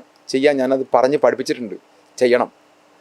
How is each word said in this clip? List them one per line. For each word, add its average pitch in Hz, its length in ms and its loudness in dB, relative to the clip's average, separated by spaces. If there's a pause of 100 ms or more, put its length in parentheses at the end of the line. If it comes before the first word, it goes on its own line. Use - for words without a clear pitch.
(340)
ചെയ്യാൻ 139 280 2
ഞാനത് 131 220 -2 (120)
പറഞ്ഞ് 131 280 2
പഠിപ്പിച്ചിട്ടുണ്ട്, 123 520 -2 (460)
ചെയ്യണം 120 280 2 (520)